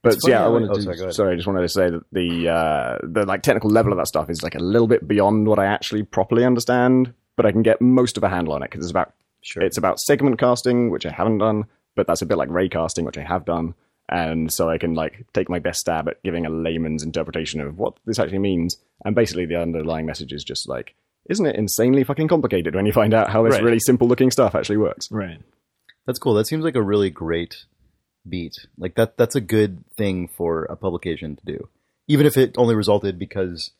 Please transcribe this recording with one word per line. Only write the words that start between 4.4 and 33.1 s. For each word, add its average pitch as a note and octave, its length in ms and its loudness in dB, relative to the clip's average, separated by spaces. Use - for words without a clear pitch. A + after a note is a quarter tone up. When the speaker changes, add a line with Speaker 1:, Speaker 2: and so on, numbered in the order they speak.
Speaker 1:
like, D#2 100 -8
a - 60 -8
little G#2+ 280 2
bit G#2+ 200 2
beyond G#2 400 2
what G#2 120 4
I G2 60 2
actually G#2+ 380 -2
properly A2+ 400 0
understand, B2 680 2
but - 80 2
I G#2 80 4
can A2 80 2
get A2 200 2
most B2 360 4
of G#2 60 -2
a G2+ 40 2
handle F2 260 -2
on C2+ 100 -4
it - 60 -10
'cause - 120 -12
it's F2 100 -8
about, F2 220 -2
Speaker 2:
Sure. - 220 -4
Speaker 1:
it's F#2 140 0
about - 240 0
segment C3+ 380 2
casting, B2 500 2
which D2+ 160 -4
I D2+ 60 -6
haven't G#2+ 260 0
done, G#2+ 280 0
but G2 100 0
that's E2+ 160 -2
a F2+ 40 -4
bit F2+ 120 0
like C#2 120 -2
ray F2+ 180 0
casting, E2 380 -2
which - 120 -10
I D2 60 -10
have F2 220 -4
done. E2 300 -4
And D#2+ 420 -2
so E2 180 0
I E2 80 0
can, E2+ 160 -2
like, D#2+ 380 -6
take - 180 -2
my F2+ 100 -2
best F2 200 -4
stab D#2+ 300 -2
at - 120 -10
giving E2+ 240 -4
a D#2 40 -4
layman's D#2+ 540 -4
interpretation D#2+ 580 -6
of D2+ 160 -10
what - 160 -4
this A2 140 -4
actually F#2+ 200 -2
means. F2+ 380 0
And G#2 100 -2
basically G#2 300 0
the E2 160 -4
underlying D#2+ 440 -4
message C#2 280 -10
is C#2+ 100 -12
just, - 240 -10
like, C2 280 -12
isn't G3 160 0
it C#3 100 -2
insanely B2 480 2
fucking D#3 240 -2
complicated F#2+ 480 0
when F#2+ 100 0
you G#2+ 60 2
find G#2+ 220 4
out A2 160 4
how A2 140 2
this A2+ 100 4
Speaker 3:
Right. G2 100 2
Speaker 1:
really A#2 160 4
simple A#2+ 300 4
looking B2+ 220 4
stuff A#2 220 2
actually - 240 0
works? - 320 -2
Speaker 4:
Right. F#2+ 280 -8
Speaker 2:
That's B2+ 140 -6
cool. B2 140 2
That G#2+ 140 2
seems D#3 180 -4
like D#3 100 -2
a A#2+ 60 2
really G2+ 280 2
great E2+ 540 -6
beat. E2+ 280 -10
Like, F2 180 -8
that, A2+ 220 0
that's A#2+ 180 0
a C3 60 0
good G2+ 420 0
thing F#2 320 -4
for E2 340 -4
a - 140 -10
publication E2+ 580 -6
to - 100 -20
do. - 220 -10
Even D3 180 4
if C3+ 120 4
it B2+ 200 2
only A#2 160 4
resulted G2+ 460 0